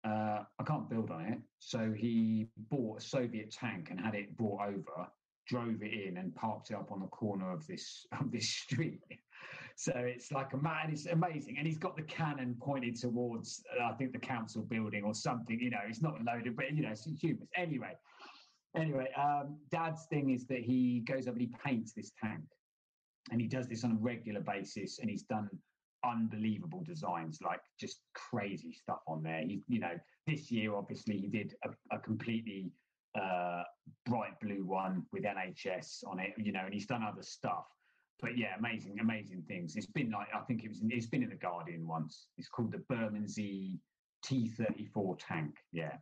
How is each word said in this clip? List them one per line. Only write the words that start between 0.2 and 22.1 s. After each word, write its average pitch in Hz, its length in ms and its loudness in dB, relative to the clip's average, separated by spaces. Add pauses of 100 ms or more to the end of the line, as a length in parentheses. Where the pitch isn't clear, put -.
I - 40 2
can't - 240 2
build 110 220 2
on 82 140 -4
it." 120 160 0 (180)
So 113 340 0
he 113 540 6 (240)
bought 113 280 0
a - 20 -10
Soviet 113 500 0
tank 92 400 -4
and 92 80 -4
had 110 160 0
it 101 220 -4
brought 101 320 2
over, 90 400 -4 (400)
drove 117 340 0
it 107 100 -2
in 95 260 -2
and 92 180 -2
parked 107 340 -2
it 107 40 0
up 98 180 -4
on 95 80 -4
the 95 80 -4
corner 98 420 -2
of 80 160 -4
this, - 460 -8
<laughs> - 80 -4
of - 100 2
this - 180 0
street. - 520 0 (760)
So - 200 0
it's 123 340 0
like 135 220 0
a 135 40 0
man, 156 360 2
it's - 140 -2
amazing. 160 520 2
And 151 80 2
he's 160 120 2
got - 180 -2
the 156 80 -4
cannon 135 560 0
pointed 127 340 0
towards, 120 680 0 (160)
uh, 120 100 4
I 113 80 2
think, 127 180 0
the 117 80 -4
council 113 420 -2
building 104 400 0
or 107 120 2
something, 117 440 0
you 123 120 2
know, 104 180 0
it's 113 120 -6
not 151 220 2
loaded, 120 320 0
but, 135 180 0
you 151 100 4
know, 110 80 2
it's 107 160 -6 (140)
humorous. 139 360 2
Anyway, 127 400 0 (800)
anyway, 139 320 4 (100)
um, 147 400 2 (140)
Dad's 165 340 0
thing 139 240 4
is 123 160 4
that 127 140 2
he 123 400 6
goes 131 260 2
up 123 80 0
and 120 80 0
he 123 80 2 (140)
paints 117 280 2
this - 200 -10 (100)